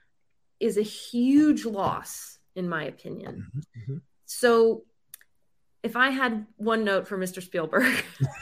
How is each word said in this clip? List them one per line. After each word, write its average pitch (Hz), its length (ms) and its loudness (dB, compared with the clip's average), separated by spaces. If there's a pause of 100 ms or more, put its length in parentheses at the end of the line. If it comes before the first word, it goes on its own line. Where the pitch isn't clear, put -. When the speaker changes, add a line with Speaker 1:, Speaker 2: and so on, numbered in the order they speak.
(600)
Speaker 1:
is 208 160 0
a 208 60 0
huge 262 800 4
loss, - 760 -6 (160)
in 180 140 -4
my 156 160 -4
opinion. - 640 -12
Speaker 2:
Mm-hmm, 131 440 -10
mm-hmm. 147 60 -8 (280)
Speaker 1:
So 226 580 2 (960)
if 226 140 -6
I 254 140 4
had 247 360 -2 (100)
one 220 280 0
note 190 240 0
for 208 80 -6
Mister 185 240 -6
Spielberg, 180 640 0 (380)